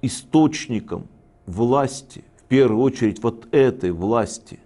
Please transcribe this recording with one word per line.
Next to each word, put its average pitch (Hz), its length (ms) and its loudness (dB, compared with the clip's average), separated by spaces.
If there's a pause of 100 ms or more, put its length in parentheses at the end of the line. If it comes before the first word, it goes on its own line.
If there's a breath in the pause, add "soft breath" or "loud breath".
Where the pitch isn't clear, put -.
источником 127 1040 -2 (380)
власти, 123 760 -2 (140)
в - 60 -20
первую 127 400 4
очередь 123 400 0
вот 113 280 -6
этой 131 400 2
власти 101 720 -4